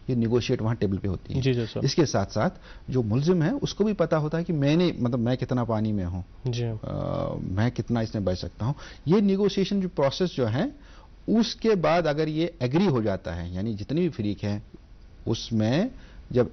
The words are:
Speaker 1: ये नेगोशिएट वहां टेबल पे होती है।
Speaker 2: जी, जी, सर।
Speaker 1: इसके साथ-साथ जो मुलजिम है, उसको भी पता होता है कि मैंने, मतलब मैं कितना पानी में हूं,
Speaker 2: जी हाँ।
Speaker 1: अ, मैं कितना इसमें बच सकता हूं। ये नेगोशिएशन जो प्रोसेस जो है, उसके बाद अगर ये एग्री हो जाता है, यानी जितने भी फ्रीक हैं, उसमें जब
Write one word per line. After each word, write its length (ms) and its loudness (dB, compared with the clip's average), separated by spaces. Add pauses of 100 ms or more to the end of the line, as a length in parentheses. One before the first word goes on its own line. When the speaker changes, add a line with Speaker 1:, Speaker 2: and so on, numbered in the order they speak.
Speaker 1:
ये 60 0
नेगोशिएट 460 2
वहां 140 0
टेबल 220 0
पे 100 -4
होती 260 -4
है। 80 0
Speaker 2:
जी, 120 2
जी, 120 0
सर। 200 -4
Speaker 1:
इसके 200 4
साथ-साथ 440 0 (400)
जो 140 2
मुलजिम 400 2
है, 80 4
उसको 320 -2
भी 100 2
पता 240 2
होता 200 0
है 60 -2
कि 100 -2
मैंने, 460 4
मतलब 200 0
मैं 180 2
कितना 260 -2
पानी 280 0
में 140 0
हूं, 460 -6
Speaker 2:
जी 120 -2
हाँ। 200 -4
Speaker 1:
अ, 580 -4
मैं 300 0
कितना 300 -2
इसमें 240 -4
बच 120 0
सकता 280 -6
हूं। 80 0 (340)
ये 140 6
नेगोशिएशन 600 2
जो 60 -2
प्रोसेस 480 0
जो 100 2
है, 300 0 (540)
उसके 460 2
बाद 320 2
अगर 200 0
ये 340 0
एग्री 240 2
हो 160 2
जाता 320 -2
है, 200 -6
यानी 200 -4
जितने 280 -4
भी 80 2
फ्रीक 340 -4
हैं, 200 -4 (640)
उसमें 640 0 (400)
जब 220 2